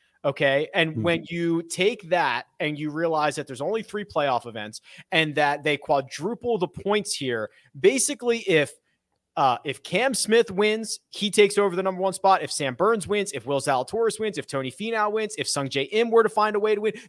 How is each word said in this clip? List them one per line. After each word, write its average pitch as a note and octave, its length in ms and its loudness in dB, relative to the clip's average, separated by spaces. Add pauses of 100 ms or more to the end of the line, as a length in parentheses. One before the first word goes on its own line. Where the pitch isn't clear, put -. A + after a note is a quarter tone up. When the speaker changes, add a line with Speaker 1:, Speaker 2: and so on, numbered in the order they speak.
(260)
Speaker 1:
Okay. C#3 480 2
And D#3+ 180 0
Speaker 2:
Mm-hmm. C3 100 -4
Speaker 1:
when E3 260 0
you E3+ 360 -2
take F#3 460 -2
that C#3+ 360 0 (160)
and D3+ 180 -4
you D3+ 120 -6
realize D3+ 440 0
that D3 100 -6
there's B2 140 -10
only G3+ 240 -4
three G#3 220 -8
playoff C#3 400 0
events G#2+ 340 -10 (320)
and D#3+ 240 0
that D3 280 0
they D3 120 0
quadruple D#3 840 -2
the F3 120 -2
points G3+ 440 -4
here, A#2 360 -4 (280)
basically, A#3 600 2 (100)
if, D3+ 220 4 (640)
uh, B2+ 300 4
if C#3 160 -8
Cam A#3 320 0
Smith A3+ 380 2
wins, G#3+ 480 -2 (100)
he G3+ 220 -4
takes G3+ 260 6
over G3+ 180 2
the F#3 60 -2
number F#3 180 -2
one F#3+ 140 0
spot. F#3 300 4
If - 80 -6
Sam C3 240 -4
Burns G#3 320 0
wins, G3+ 240 -2
if C3+ 160 -8
Will C#3 120 2
Zalatoris D3 600 0
wins, G#3+ 180 -4
if C#3 80 -6
Tony C3 260 -4
Finau G#3+ 400 -2
wins, G#3+ 280 -4
if C#3+ 80 -4
Sung C#3 220 -2
J C#3 180 -2
M A3+ 240 0
were A3+ 100 6
to G#3+ 80 4
find G#3+ 260 2
a G3+ 40 0
way G#3+ 160 2
to G#3 60 -2
win, G#3+ 120 0 (160)